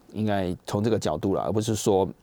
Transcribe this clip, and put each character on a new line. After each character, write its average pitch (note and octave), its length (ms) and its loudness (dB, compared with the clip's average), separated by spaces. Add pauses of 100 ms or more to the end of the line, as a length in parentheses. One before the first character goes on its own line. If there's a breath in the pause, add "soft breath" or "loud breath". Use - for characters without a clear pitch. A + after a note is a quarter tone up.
(140)
应 G#2+ 100 -4
该 G2 300 0 (100)
从 G#2 160 -2
这 A2+ 80 0
个 A2 80 2
角 D#2+ 220 -2
度 G2 160 0
啦， B1+ 100 0
而 C2 80 -2
不 A2 80 0
是 G#2+ 140 0
说 F#2+ 340 2 (140)